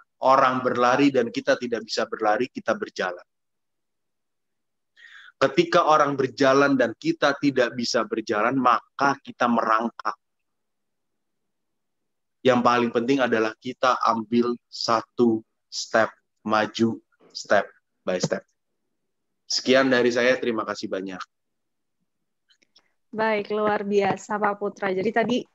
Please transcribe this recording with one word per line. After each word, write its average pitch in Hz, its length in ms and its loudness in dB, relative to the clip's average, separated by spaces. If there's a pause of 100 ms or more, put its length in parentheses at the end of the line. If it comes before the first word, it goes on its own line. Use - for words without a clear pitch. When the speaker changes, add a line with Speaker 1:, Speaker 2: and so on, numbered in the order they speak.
(240)
Speaker 1:
orang 131 400 4
berlari 123 480 2
dan 123 180 0
kita 135 300 -2
tidak 117 240 -6
bisa 110 260 -6
berlari, 107 400 -2
kita - 240 -6
berjalan. 98 540 -8 (2000)
Ketika 165 480 2
orang 147 300 4
berjalan 135 640 2
dan 113 160 0
kita 147 420 -2
tidak 127 380 0
bisa 120 320 -2
berjalan, 110 480 -2
maka 131 680 0
kita - 240 -4
merangkak. 110 680 -2 (2250)
Yang 127 200 4
paling 120 280 2
penting 123 280 0
adalah 117 400 0
kita 127 480 -2
ambil 117 480 0 (160)
satu 113 720 0 (240)
step - 440 -2 (360)
maju, 107 520 0 (360)
step - 320 0 (400)
by 92 160 -2
step. 92 200 -4 (1040)
Sekian 131 440 2
dari 123 240 2
saya, 123 240 2
terima 113 240 -4
kasih 104 240 -8
banyak. 95 320 -8 (1900)
Speaker 2:
Baik, 214 400 -2
luar 208 320 -2
biasa 202 560 -2
Pak 202 200 -2
Putra. 196 360 -4
Jadi 190 160 -2
tadi 233 260 0 (180)